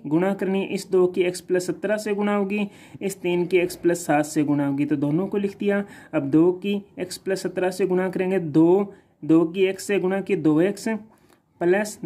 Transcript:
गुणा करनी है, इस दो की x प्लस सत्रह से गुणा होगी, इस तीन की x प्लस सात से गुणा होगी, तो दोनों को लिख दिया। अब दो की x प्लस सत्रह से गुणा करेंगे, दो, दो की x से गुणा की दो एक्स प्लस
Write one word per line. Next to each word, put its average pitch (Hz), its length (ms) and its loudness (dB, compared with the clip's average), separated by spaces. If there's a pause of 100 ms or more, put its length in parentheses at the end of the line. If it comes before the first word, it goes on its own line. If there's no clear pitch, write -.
गुणा 175 280 2
करनी 196 260 -2
है, 190 60 -4
इस - 240 -8
दो 185 180 4
की 180 160 -2
x 180 160 -4
प्लस 180 260 -2
सत्रह 196 300 -4
से 208 180 -4
गुणा 208 200 0
होगी, 202 320 -2 (360)
इस 190 180 -6
तीन 175 260 0
की 180 140 2
x 180 160 -2
प्लस 170 300 0
सात 151 200 2
से 151 180 -2
गुणा 143 220 0
होगी, 139 180 -2
तो 147 140 0
दोनों 151 280 0
को 202 120 -4
लिख 202 200 -4
दिया। 202 260 0 (300)
अब 139 160 -2
दो 160 260 6
की 202 260 -4 (180)
x 185 160 -8
प्लस 190 260 -6
सत्रह 180 280 -2
से 185 160 -2
गुणा 180 220 0
करेंगे, 185 300 -2
दो, 170 560 4 (280)
दो 160 240 4
की 185 260 0
x 190 80 -8
से 202 200 -2
गुणा 190 200 0
की 190 180 -2
दो 156 240 2
एक्स 202 260 -2 (720)
प्लस 196 460 0